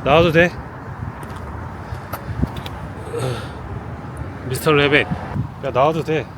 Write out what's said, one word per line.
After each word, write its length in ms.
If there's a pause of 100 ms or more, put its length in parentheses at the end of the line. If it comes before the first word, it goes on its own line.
나와도 280
돼? 180 (4000)
미스터 240
레빗. 340 (600)
야, 60
나와도 320
돼. 220 (120)